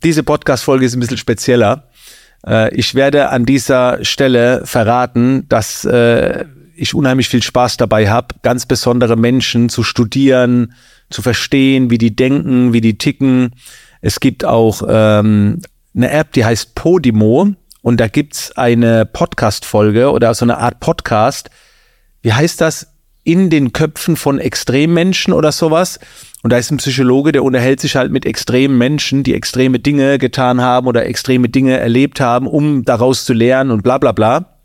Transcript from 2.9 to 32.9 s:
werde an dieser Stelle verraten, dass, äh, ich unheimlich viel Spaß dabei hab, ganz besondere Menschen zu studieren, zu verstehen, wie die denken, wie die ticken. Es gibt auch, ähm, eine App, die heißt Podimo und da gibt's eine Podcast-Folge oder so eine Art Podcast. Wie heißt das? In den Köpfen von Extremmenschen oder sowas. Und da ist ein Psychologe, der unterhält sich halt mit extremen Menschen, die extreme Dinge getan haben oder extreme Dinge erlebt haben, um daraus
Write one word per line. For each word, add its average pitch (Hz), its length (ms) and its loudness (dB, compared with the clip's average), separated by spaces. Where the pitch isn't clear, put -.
werde 139 360 2
an 123 140 0
dieser 127 600 0
Stelle 123 600 0
verraten, 123 840 0
dass, - 360 -4
äh, 117 600 0
ich - 200 -6
unheimlich 131 340 0
viel 120 140 0
Spaß 123 340 -2
dabei 107 320 0
hab, - 340 -4
ganz 123 240 -2
besondere 120 500 0
Menschen 120 520 2
zu 117 140 -4
studieren, 123 920 0
zu - 120 -10
verstehen, 135 680 0
wie 117 80 2
die 113 160 0
denken, 127 580 0
wie 117 80 2
die 110 180 0
ticken. 127 520 0
Es - 200 -4
gibt - 240 -2
auch, 113 440 2
ähm, 104 720 2
eine 123 160 0
App, 151 220 -2
die 123 120 2
heißt 113 300 -2
Podimo 139 800 2
und 120 160 0
da 117 80 0
gibt's - 460 -6
eine 117 520 2
Podcast-Folge 107 1080 0
oder 113 220 2
so - 100 -2
eine 117 140 0
Art 117 220 -4
Podcast. 123 680 -2
Wie 113 100 0
heißt 151 280 0
das? - 340 -4
In 175 260 2
den 143 220 2
Köpfen 156 440 -2
von 139 220 -2
Extremmenschen 165 960 0
oder 156 180 2
sowas. 165 460 -2
Und 120 100 0
da 120 40 4
ist 120 140 -2
ein 147 60 -2
Psychologe, 135 560 0
der 139 100 2
unterhält 127 380 0
sich 147 160 -4
halt 131 160 -2
mit 131 120 -2
extremen 131 540 0
Menschen, 139 460 0
die - 100 -2
extreme 127 460 -2
Dinge 139 380 0
getan 123 420 0
haben 127 260 0
oder 120 200 0
extreme 123 420 -2
Dinge 131 300 0
erlebt 127 420 0
haben, 123 260 0
um 147 380 0
daraus 127 400 0